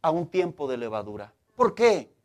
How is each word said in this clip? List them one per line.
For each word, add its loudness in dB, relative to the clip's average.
a 0
un -2
tiempo -2
de -4
levadura. -8
¿Por 4
qué? 2